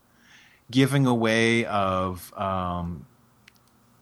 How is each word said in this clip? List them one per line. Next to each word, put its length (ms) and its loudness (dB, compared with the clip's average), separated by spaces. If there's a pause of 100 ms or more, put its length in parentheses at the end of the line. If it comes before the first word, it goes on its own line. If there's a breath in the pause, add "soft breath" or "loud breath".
(720 soft breath)
giving 360 2
away 580 2
of, 720 -2
um, 680 -6 (960)